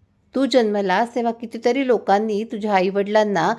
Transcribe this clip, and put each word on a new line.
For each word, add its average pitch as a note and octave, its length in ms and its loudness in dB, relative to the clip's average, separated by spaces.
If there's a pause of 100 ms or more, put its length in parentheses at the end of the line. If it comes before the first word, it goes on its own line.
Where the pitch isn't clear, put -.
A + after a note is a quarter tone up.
(340)
तू C4+ 120 0
जन्मलास G#3 680 0
तेव्हा A#3 180 -2
कितीतरी A#3+ 540 -2
लोकांनी G#3+ 580 0
तुझ्या G#3+ 300 -4
आईवडिलांना G3 840 2